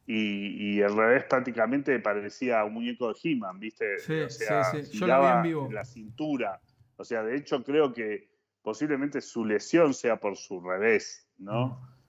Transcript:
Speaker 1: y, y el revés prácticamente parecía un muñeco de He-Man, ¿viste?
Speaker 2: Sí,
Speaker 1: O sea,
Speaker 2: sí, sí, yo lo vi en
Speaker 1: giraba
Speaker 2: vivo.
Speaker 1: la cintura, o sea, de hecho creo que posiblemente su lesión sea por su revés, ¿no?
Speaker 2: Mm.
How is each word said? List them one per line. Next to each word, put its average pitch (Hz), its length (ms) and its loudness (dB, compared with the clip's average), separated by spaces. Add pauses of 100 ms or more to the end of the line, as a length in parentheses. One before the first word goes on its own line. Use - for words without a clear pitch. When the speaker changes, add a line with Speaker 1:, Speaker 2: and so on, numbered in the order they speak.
Speaker 1:
y, 104 720 -2
y 101 40 6
el 101 140 4
revés 117 300 4
prácticamente 127 760 0
parecía 104 640 0
un 107 100 -4
muñeco 117 400 -4
de - 80 -20
He-Man, 107 380 -2
¿viste? 107 400 -6
Speaker 2:
Sí, 156 220 -4
Speaker 1:
O 139 100 -4
sea, 104 320 0
Speaker 2:
sí, 92 200 -2
sí, - 140 -12
yo - 80 -2
lo - 140 6
vi 139 80 8
en 131 40 6
Speaker 1:
giraba 120 120 6
Speaker 2:
vivo. 151 280 -2
Speaker 1:
la 104 140 -8
cintura, 117 720 -6 (380)
o 95 60 -12
sea, 113 180 -4
de 113 140 -2
hecho 143 280 -4
creo 143 300 2
que 107 380 -8 (320)
posiblemente 139 580 -2
su - 240 -6
lesión 135 480 4
sea 113 260 0
por 98 180 -4
su 95 220 -12
revés, 92 800 0
¿no? 110 300 -2
Speaker 2:
Mm. - 260 -12 (160)